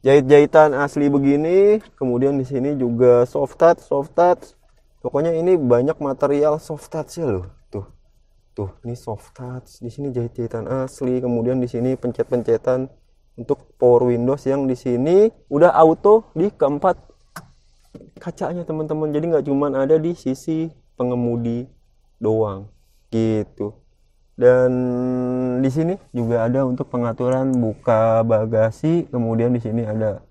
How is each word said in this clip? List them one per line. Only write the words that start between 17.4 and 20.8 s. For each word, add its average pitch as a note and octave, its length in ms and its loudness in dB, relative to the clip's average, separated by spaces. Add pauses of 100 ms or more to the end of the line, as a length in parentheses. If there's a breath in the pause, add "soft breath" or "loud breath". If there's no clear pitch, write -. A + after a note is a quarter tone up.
kacanya, E3+ 480 -8
teman-teman. D#3 480 -4
Jadi D3+ 160 -2
nggak D3 160 2
cuman C#3+ 320 0
ada C#3 160 2
di D#3+ 180 0
sisi D#3+ 540 -6 (320)